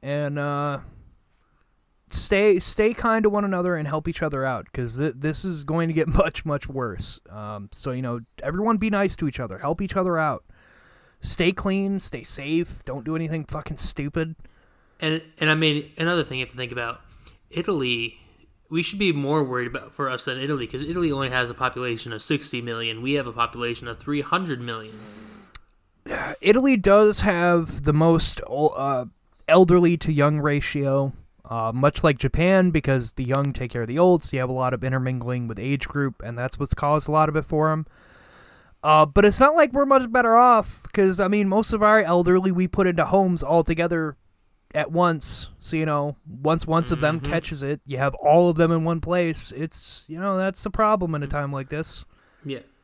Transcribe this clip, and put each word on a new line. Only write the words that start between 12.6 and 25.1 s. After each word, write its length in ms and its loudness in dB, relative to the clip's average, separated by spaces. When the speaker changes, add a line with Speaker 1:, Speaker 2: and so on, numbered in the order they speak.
Speaker 1:
don't 220 -10
do 100 -4
anything 300 -4
fucking 320 -10
stupid. 580 -4
Speaker 2:
And, 220 -4
and 100 0
I 60 4
mean, 420 0
another 260 0
thing 160 -8
you 60 -6
have 60 -18
to 60 -18
think 140 -8
about, 280 -8
Italy, 680 -4
we 140 -2
should 160 -8
be 140 2
more 300 0
worried 240 -4
about 260 -12
for 160 -6
us 160 -8
than 120 -6
Italy, 300 -4
'cause 160 -8
Italy 280 -2
only 180 -2
has 200 -2
a 40 -8
population 600 -6
of 80 -10
sixty 400 -4
million. 400 -6
We 120 -2
have 140 -2
a 60 -10
population 540 -4
of 120 -10
three 220 -4
hundred 400 -4
million. 320 -10